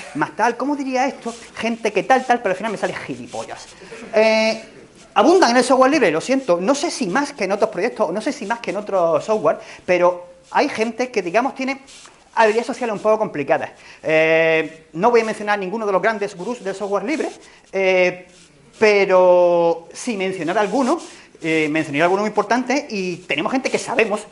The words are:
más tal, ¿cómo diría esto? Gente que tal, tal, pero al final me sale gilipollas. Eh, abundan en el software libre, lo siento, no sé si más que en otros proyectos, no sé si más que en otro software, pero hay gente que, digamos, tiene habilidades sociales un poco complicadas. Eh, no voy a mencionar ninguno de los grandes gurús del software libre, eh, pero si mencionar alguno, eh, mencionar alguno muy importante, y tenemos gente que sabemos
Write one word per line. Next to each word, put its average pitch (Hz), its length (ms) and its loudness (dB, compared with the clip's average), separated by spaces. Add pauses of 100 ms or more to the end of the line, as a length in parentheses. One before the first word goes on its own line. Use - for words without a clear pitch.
(160)
más 151 200 -4
tal, 233 220 0
¿cómo 277 180 -4
diría 262 320 -2
esto? 233 260 -8 (220)
Gente 226 360 -4
que 202 120 0
tal, 254 220 2
tal, 240 140 2
pero 208 120 -2
al 175 60 -4
final 220 140 -6
me 185 60 -8
sale 175 160 -4
gilipollas. 117 760 -12 (460)
Eh, 220 500 2 (500)
abundan 277 380 6
en 240 60 4
el 254 60 6
software 262 280 4
libre, 247 200 4
lo 160 100 0
siento, 247 400 0
no 226 140 0
sé 302 160 -4
si 226 160 -4
más 269 260 -2
que 208 120 -6
en 185 80 -2
otros 214 160 0
proyectos, 185 420 -2
no 208 100 -4
sé 294 100 -4
si - 140 -8
más 190 140 -4
que - 120 -8
en 175 60 -4
otro 180 440 0
software, 196 380 0 (260)
pero 180 420 2 (240)
hay 262 180 2
gente 240 400 -4
que, 208 120 -4
digamos, 202 340 -2
tiene 262 260 -6 (540)
habilidades 226 320 2
sociales 233 260 -4
un 196 80 -8
poco 214 160 2
complicadas. 151 540 -2 (320)
Eh, 160 880 2
no 190 160 2
voy 233 120 4
a 220 40 -2
mencionar 208 320 -4
ninguno 202 280 -6
de 202 60 -2
los 185 100 2
grandes 202 340 -2
gurús 185 280 -10
del 190 120 -6
software 202 280 -4
libre, 302 260 -4 (420)
eh, 185 560 2 (500)
pero 180 1160 4
si 220 240 -8
mencionar 190 400 -4
alguno, 240 420 0 (420)
eh, 160 300 0
mencionar 151 320 -2
alguno 190 200 2
muy 214 60 -2
importante, 247 600 -2
y 185 280 -6
tenemos - 340 -4
gente 254 200 -4
que 202 80 0
sabemos 214 420 -2 (100)